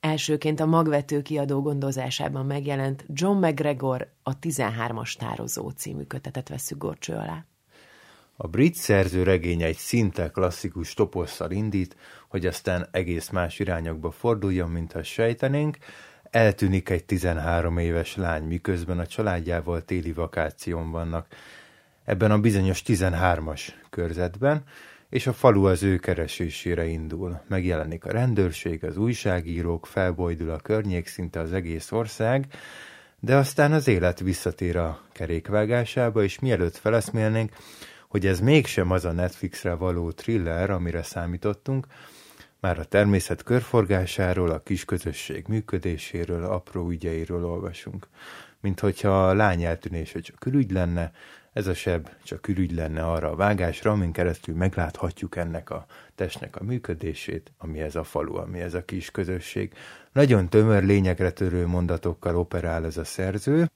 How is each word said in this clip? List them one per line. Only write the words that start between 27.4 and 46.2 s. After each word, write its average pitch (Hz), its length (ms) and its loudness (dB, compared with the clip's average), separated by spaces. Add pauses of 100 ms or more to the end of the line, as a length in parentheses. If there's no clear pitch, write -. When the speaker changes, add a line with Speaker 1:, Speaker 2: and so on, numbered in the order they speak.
Speaker 2:
Megjelenik 85 560 -2
a - 60 -6
rendőrség, 98 720 0
az 82 120 -4
újságírók, 85 880 -2
felbojdul 85 640 -2
a 78 60 -4
környék, 98 500 -2
szinte 85 340 -8
az 82 120 -4
egész 82 400 -6
ország, 117 540 0 (720)
de 123 160 4
aztán 143 360 4
az 147 160 4
élet 90 320 4
visszatér 90 560 -2
a 80 240 -2 (120)
kerékvágásába, 107 1120 0
és 98 160 0
mielőtt 90 380 0
feleszmélnénk, 110 760 2 (560)
hogy 95 180 0
ez 92 140 2
mégsem 113 500 4
az 92 140 2
a 87 80 0
Netflixre 90 600 -2
való 87 360 -2
thriller, 90 600 -2
amire 85 320 -2
számítottunk, 101 840 -4 (720)
már 87 180 0
a 80 60 -8
természet 98 580 4
körforgásáról, 95 1080 2
a 80 120 -2
kisközösség - 840 -6
működéséről, 87 960 -4